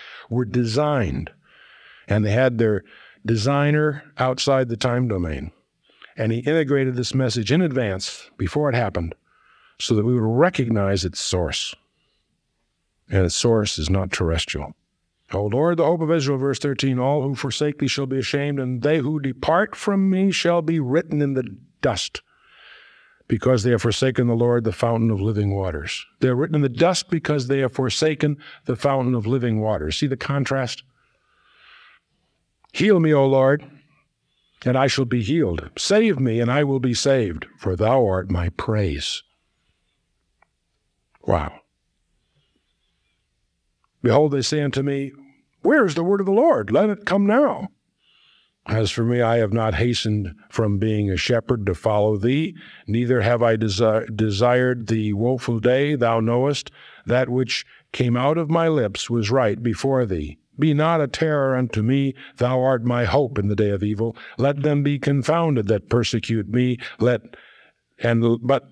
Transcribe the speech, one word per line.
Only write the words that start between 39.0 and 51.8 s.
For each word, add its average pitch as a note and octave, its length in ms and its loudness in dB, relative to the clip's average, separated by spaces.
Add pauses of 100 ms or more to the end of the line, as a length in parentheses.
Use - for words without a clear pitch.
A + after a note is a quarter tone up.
Wow. D2+ 380 -2 (2500)
Behold, C#3 300 4
they C#3 120 0
say D3+ 180 -2
unto C#3 220 -2
me, C#3 280 -4 (500)
Where C#4+ 220 4
is D#3+ 120 0
the E3+ 80 -2
word G3 160 2
of F#3+ 80 -2
the G3 40 0
Lord? G3 400 2
Let G3 200 4
it - 140 -8
come G3 200 2
now. A3+ 440 2 (960)
As G#2+ 240 0
for A#2 120 -2
me, A#2+ 180 2
I A2+ 160 4
have G#2+ 160 2
not A2 220 0
hastened G#2+ 600 -2 (140)
from G#2 280 0
being G#2 320 0
a F#2 80 -2
shepherd A2+ 480 0
to F#2+ 80 0
follow G#2+ 440 2